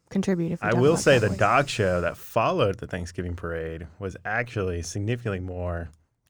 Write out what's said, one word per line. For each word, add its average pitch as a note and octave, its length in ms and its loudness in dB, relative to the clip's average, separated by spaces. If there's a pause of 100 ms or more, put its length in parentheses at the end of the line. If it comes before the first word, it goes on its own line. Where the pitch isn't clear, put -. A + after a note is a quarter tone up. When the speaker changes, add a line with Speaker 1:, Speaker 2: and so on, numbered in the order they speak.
(100)
Speaker 1:
contribute F3 420 0
if E3+ 100 -6
we G#2 60 0
Speaker 2:
I - 40 4
Speaker 1:
talk A#2 80 4
Speaker 2:
will C#3 120 6
Speaker 1:
about E3 100 2
Speaker 2:
say C#3 160 8
the G#2+ 100 4
Speaker 1:
Cowboys. F#2 100 -2
Speaker 2:
dog A#2+ 300 4
show F#2 320 2
that E2+ 160 -2
followed A#2+ 640 0
the - 80 -10
Thanksgiving F2+ 480 -6
parade E2 520 -8 (120)
was F#2+ 260 -8
actually G#2 580 -2
significantly G#2 580 -4
more F2+ 480 -6 (420)